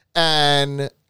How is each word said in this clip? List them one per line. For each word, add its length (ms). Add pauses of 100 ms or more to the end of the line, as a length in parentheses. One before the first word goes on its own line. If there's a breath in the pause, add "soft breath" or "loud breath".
(160 soft breath)
And 760 (200)